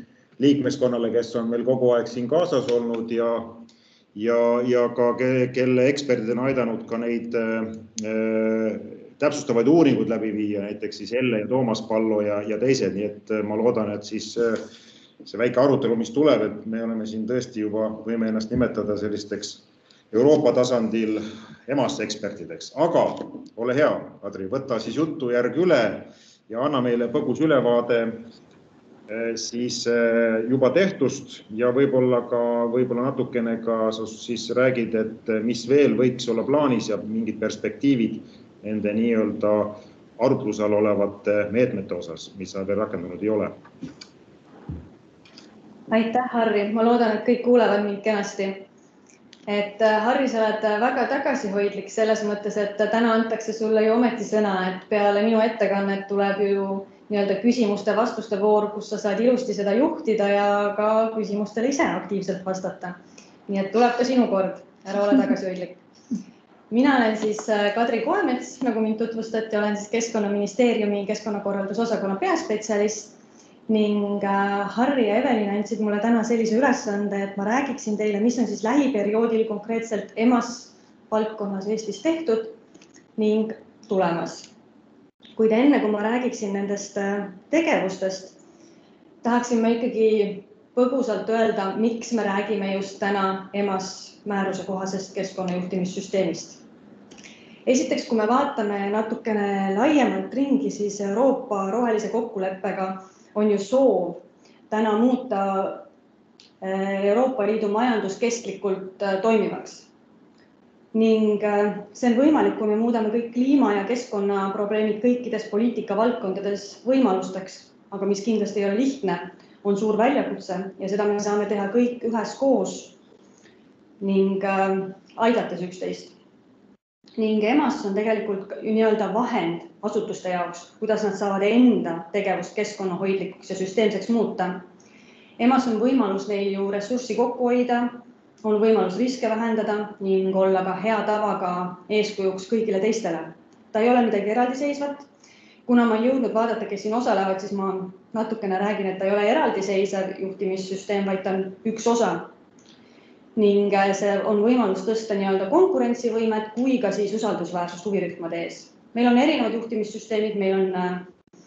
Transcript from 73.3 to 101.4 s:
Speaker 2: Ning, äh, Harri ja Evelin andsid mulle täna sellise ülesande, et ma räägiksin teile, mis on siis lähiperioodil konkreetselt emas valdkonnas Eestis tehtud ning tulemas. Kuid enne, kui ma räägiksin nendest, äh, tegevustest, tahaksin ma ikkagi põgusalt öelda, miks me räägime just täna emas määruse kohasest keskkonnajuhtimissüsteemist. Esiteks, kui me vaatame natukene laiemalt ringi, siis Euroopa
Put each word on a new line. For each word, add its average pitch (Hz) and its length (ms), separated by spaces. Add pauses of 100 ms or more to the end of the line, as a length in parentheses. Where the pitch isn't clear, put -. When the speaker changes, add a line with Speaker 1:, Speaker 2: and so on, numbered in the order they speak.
Speaker 2:
Ning, 208 560
äh, 202 520
Harri 247 320
ja 208 120
Evelin 226 320
andsid 208 320
mulle 208 160
täna 226 240
sellise 226 320
ülesande, 208 640
et 196 140
ma 196 80
räägiksin 226 560
teile, 208 200
mis 226 200
on 226 80
siis 202 160
lähiperioodil 226 840
konkreetselt 214 680
emas 233 580 (360)
valdkonnas 202 580
Eestis 214 340
tehtud 320 440 (720)
ning 214 360 (360)
tulemas. 175 500 (1000)
Kuid 220 160
enne, 254 280
kui 214 120
ma 208 100
räägiksin 220 540
nendest, 202 400
äh, 202 300 (240)
tegevustest, 190 880 (840)
tahaksin 240 380
ma 226 140
ikkagi 220 340 (720)
põgusalt 247 500
öelda, 214 480
miks 226 400
me 208 80
räägime 196 480
just 190 280
täna 190 520
emas 196 720
määruse 196 400
kohasest 190 500
keskkonnajuhtimissüsteemist. 180 1500 (1040)
Esiteks, 254 420
kui 240 80
me 214 120
vaatame 208 640
natukene 202 880
laiemalt 226 580
ringi, 254 360
siis 202 340
Euroopa 202 640